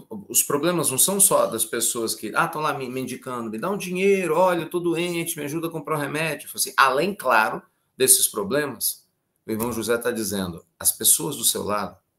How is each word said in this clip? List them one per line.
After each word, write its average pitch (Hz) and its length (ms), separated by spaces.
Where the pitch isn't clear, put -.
os - 160
problemas 147 480
não 131 60
são 196 200
só 139 280
das 113 180
pessoas 113 500
que, 104 220
ah, 160 100
tão 151 140
lá 151 120
me, 135 160
mendicando, 123 600
"me 110 80
dá 165 100
um 202 80
dinheiro, 180 600
olha, 180 240
eu 151 100
tô 175 80
doente, 170 580
me 147 80
ajuda 156 220
a 165 40
comprar 156 260
um 147 40
remédio." 143 480
Fala 107 120
assim, - 160
além, 139 400
claro, 123 460
desses 131 320
problemas, 113 800
o 110 60
irmão 113 220
José 113 260
tá 120 140
dizendo, 98 520
as - 140
pessoas 151 440
do 117 80
seu 101 200
lado 98 320